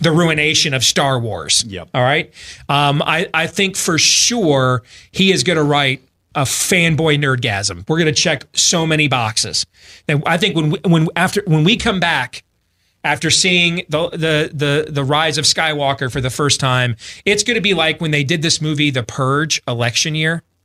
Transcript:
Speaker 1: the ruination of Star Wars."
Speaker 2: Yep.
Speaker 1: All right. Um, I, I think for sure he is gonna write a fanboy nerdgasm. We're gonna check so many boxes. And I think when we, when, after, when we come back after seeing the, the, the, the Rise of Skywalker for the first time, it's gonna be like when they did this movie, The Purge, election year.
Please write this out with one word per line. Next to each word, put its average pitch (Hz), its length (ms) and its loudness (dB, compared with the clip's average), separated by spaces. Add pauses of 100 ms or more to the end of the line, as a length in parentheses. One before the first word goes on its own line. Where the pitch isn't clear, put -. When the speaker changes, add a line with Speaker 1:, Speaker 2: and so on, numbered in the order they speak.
Speaker 1:
the 160 100 2
ruination 156 600 2
of 127 100 -2
Star 135 360 0
Wars." 95 480 -2
Speaker 2:
Yep. 90 260 -12
Speaker 1:
All 131 100 0
right. 151 280 0 (380)
Um, 143 360 2
I, 160 280 -2
I 165 140 0
think 190 300 -2
for 165 200 0
sure 135 880 2 (280)
he 190 200 4
is 147 120 0
gonna 160 200 2
write 143 380 0 (340)
a 147 80 0
fanboy 160 720 2
nerdgasm. 113 720 -2
We're 160 100 0
gonna 160 140 2
check 151 400 -4
so 165 320 0
many 156 220 2
boxes. 110 580 -2 (420)
And 151 180 0
I 170 120 2
think 185 180 -2
when 151 160 0
we, - 140 -2
when, 165 300 4
after, 180 320 0
when 156 160 4
we 196 140 4
come 196 240 -2
back 151 420 -2 (640)
after 151 260 -2
seeing 175 560 2
the, 160 220 -2
the, 160 440 0
the, 147 380 -2
the 139 140 -2
Rise 147 320 0
of 151 80 0
Skywalker 143 680 0
for 147 80 -4
the 127 100 -2
first 139 300 0
time, 127 380 0 (260)
it's 208 200 2
gonna 226 180 -2
be 196 120 0
like 160 280 0
when 160 100 -2
they 147 140 0
did 160 160 0
this 160 200 0
movie, 151 300 0
The 127 120 -2
Purge, 139 640 -2
election 120 480 -2
year. 160 300 -2 (220)